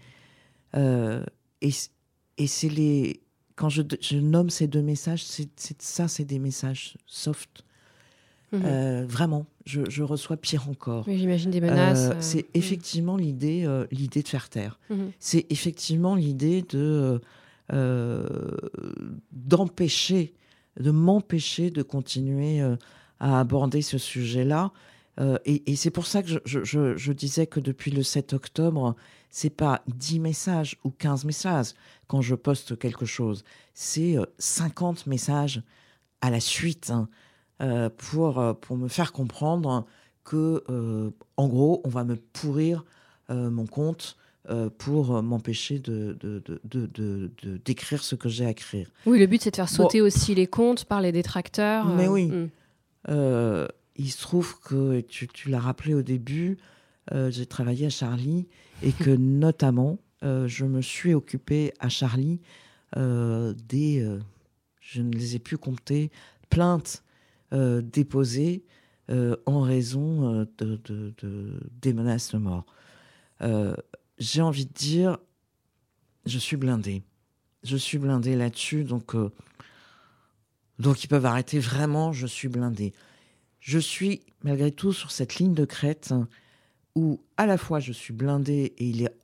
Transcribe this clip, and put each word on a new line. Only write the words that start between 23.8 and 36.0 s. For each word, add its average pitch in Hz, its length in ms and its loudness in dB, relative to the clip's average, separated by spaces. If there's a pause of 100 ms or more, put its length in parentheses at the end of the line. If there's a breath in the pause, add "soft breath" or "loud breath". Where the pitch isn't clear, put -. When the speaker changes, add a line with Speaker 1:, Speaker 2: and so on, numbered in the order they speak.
Speaker 1:
ce 143 160 -2
sujet-là. 127 720 0 (480 soft breath)
Euh, 135 260 2
et, 147 280 2
et - 20 2
c'est 151 160 0
pour 165 160 -4
ça 202 160 0
que 175 60 -6
je, 160 160 -2
je, 127 180 -4
je, 139 340 0
je 135 160 -4
disais 143 360 -2
que 156 100 -4
depuis 135 320 -4
le 139 140 0
sept - 280 -2
octobre, 139 600 0 (340 soft breath)
c'est - 220 -2
pas 143 380 0
dix 143 320 -4
messages 160 640 -2
ou 131 60 -2
quinze 139 340 -2
messages 151 500 -2 (320 soft breath)
quand 139 140 2
je 123 160 2
poste 127 420 -2
quelque 120 280 -4
chose. 110 360 -2 (320 soft breath)
C'est, 165 420 0
euh, 107 80 2 (140)
cinquante 165 720 -2
messages 139 540 0 (580 soft breath)